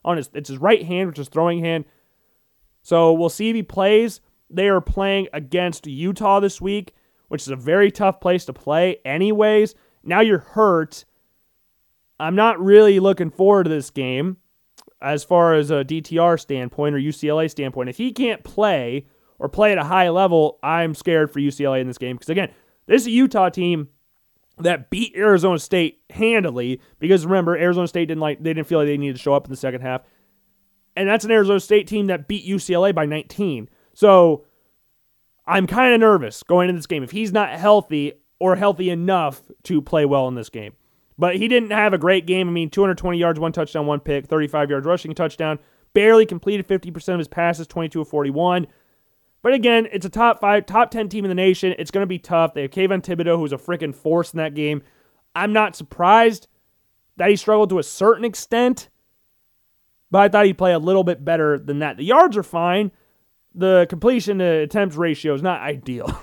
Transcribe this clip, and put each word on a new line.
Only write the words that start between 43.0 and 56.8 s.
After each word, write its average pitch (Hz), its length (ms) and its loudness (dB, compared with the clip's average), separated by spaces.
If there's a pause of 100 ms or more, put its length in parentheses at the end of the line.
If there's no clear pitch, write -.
yards, 170 200 -2
one 165 120 -4
touchdown, 151 340 -6
one 147 140 -2
pick, 143 260 -6
thirty-five 151 440 -2
yards 139 160 -4
rushing 165 280 -2
touchdown. 156 460 -6 (340)
Barely 220 320 6
completed 196 400 -6
fifty 185 240 -4
percent 170 260 -6
of 175 40 -2
his 156 80 -6
passes, 170 400 -4
twenty-two 165 340 -6
of 151 60 -8
forty-one. 160 580 -2 (800)
But 247 100 -2
again, 233 380 2
it's 190 160 -8
a - 20 -12
top 233 300 2
five, 208 260 2
top 226 240 0
ten 220 180 -6
team 202 160 -8
in 196 60 -4
the 180 60 -4
nation. 185 420 0
It's - 140 -10
gonna 196 160 -2
be 180 100 -6
tough. 165 380 -2
They 147 80 -6
have 139 80 -8
Kayvon 190 320 -2
Thibodeaux, 170 340 -2
who's 151 160 -4
a 135 40 -4
freaking 160 360 -8
force 165 400 -2
in 165 40 -10
that 156 180 -6
game. 147 260 -4 (540)
I'm 208 180 -2
not 214 220 0
surprised 208 720 2 (680)